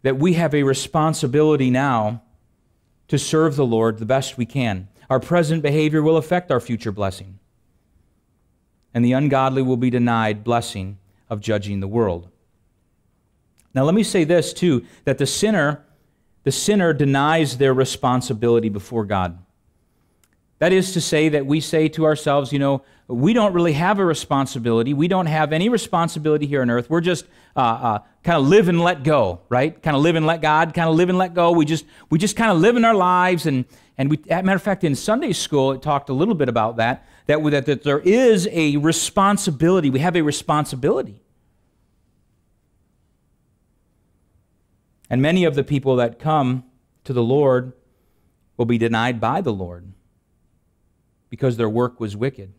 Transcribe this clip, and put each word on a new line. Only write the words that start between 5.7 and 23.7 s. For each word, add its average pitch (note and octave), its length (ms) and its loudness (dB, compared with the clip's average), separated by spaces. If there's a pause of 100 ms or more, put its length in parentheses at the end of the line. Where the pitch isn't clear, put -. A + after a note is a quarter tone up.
will D#3+ 140 4
affect F3 340 -2
our B2 100 2
future A2+ 320 -6
blessing. G2 460 -8 (1500)
And A#2+ 120 0
the B2 80 2
ungodly C3+ 500 0
will B2+ 140 0
be B2+ 120 -2
denied A2+ 560 0
blessing G#2 540 -6 (320)
of G#2+ 100 -8
judging G2+ 400 -4
the G2 80 -6
world. F#2+ 400 -2 (1400)
Now C3 120 0
let E3 100 2
me A3 80 2
say F#3 220 0
this D#3+ 280 0
too, D#3 320 0 (200)
that C3+ 140 -2
the C#3 80 0
sinner, D#3+ 580 0 (580)
the C#3 80 0
sinner F#3 420 2
denies C#3 680 0
their C3+ 140 4
responsibility B2 960 0
before G#2 360 -6
God. F#2 340 -4 (1200)
That E3+ 140 2
is F#3+ 220 2
to E3 60 0
say D#3 280 2
that D3 160 0
we D3 160 0
say D#3 300 0
to D#3 160 -2
ourselves, C#3+ 440 0
you C#3+ 80 -2
know, C#3 240 0 (240)
"We C3+ 280 0
don't G#3 180 2
really E3+ 220 2